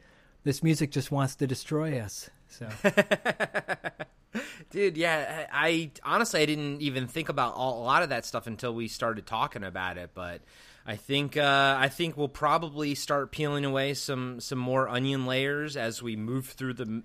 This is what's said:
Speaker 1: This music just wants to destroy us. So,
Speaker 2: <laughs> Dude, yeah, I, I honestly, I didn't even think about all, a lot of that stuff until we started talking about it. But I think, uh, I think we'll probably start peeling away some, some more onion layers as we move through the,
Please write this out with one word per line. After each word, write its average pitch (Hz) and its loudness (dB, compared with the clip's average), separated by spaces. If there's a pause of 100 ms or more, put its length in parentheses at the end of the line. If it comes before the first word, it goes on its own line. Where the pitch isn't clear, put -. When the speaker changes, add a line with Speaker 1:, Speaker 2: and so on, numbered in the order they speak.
(440)
Speaker 1:
This 139 0
music 160 4
just 135 -2
wants 139 2
to 139 0
destroy 151 -2
us. - -8 (180)
So, - -14 (140)
Speaker 2:
<laughs> - 0
Dude, 185 2
yeah, 156 0
I, 147 4
I 165 2 (120)
honestly, 185 2
I 151 6
didn't 147 0
even 131 0
think 147 -4
about 139 0
all, 127 0
a - -4
lot 139 6
of 165 2
that 120 -2
stuff - -6
until 117 -4
we 117 -4
started 110 -4
talking 113 -2
about 92 -4
it. 87 -12
But 87 -10 (460)
I 110 -4
think, 139 -2
uh, 139 6
I 135 4
think 160 -4
we'll 147 0
probably 151 0
start 143 -2
peeling 143 0
away 135 0
some, 127 -6
some 131 -6
more 127 2
onion 131 0
layers 139 0
as 117 -4
we 117 -4
move 120 -4
through 131 -6
the, 117 -4